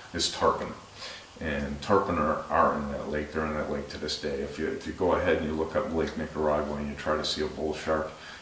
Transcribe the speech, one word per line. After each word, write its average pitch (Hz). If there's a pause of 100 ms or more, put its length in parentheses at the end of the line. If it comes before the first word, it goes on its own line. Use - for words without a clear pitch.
(120)
is 87
tarpon. - (680)
And 73
tarpon 92
are, 76
are 78
in 73
that -
lake. 76
They're 78
in 78
that 76
lake 71
to 76
this 76
day. 69
If 73
you, 78
if -
you 80
go -
ahead 82
and 80
you 76
look 78
up 76
Lake 78
Nicaragua 76
and 73
you 71
try 78
to 76
see -
a 76
bull 76
shark, - (320)